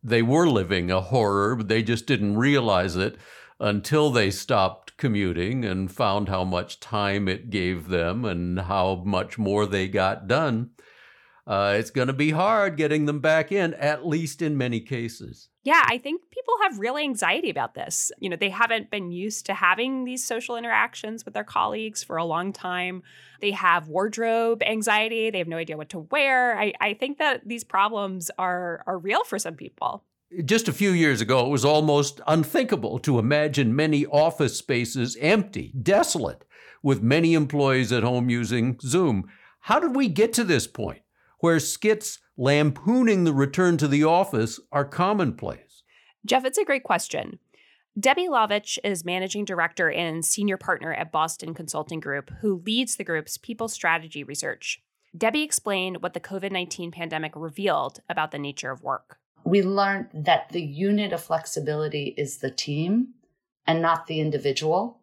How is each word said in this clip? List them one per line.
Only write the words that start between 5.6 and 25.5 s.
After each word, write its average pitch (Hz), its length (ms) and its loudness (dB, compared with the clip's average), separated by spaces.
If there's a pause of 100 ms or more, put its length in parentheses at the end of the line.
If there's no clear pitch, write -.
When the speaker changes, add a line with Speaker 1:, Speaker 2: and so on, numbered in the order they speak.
Speaker 1:
and 95 260 -2
found 101 380 0
how 92 160 0
much 90 340 -4
time 101 480 -2
it 95 220 -4
gave 90 400 -2
them 90 340 0
and 87 380 -2
how 92 440 0
much 92 320 -2
more 104 280 2
they 95 240 -2
got 95 400 0
done. 123 400 0 (760)
Uh, 101 320 2
it's 113 140 -4
gonna 131 220 0
be 147 180 0
hard 190 460 0
getting 151 280 0
them 147 140 -2
back 156 320 2
in, 185 220 0
at 147 340 -2
least 160 340 -2
in 151 160 0
many 120 220 0
cases. - 720 -10 (140)
Speaker 2:
Yeah, 302 220 6
I 233 120 2
think 294 240 -6 (100)
people 494 300 -4
have 330 180 0
real 233 160 -2
anxiety 254 540 -2
about 135 240 -4
this. - 460 -6
You 190 100 -4
know, 175 60 -4
they 196 140 -2
haven't 220 420 0
been 185 200 -6
used 196 360 -8
to 196 60 -2
having 240 520 0
these 254 180 -8
social 240 340 -6
interactions 226 680 -2
with 208 80 -16
their 208 100 -4
colleagues - 600 -4
for - 140 -6
a 165 80 -2
long 175 280 -4
time. 180 480 -6 (400)
They 202 100 0
have 175 360 2
wardrobe 226 760 0
anxiety. 220 680 0
They 196 80 -4
have 165 80 -4
no 165 100 -6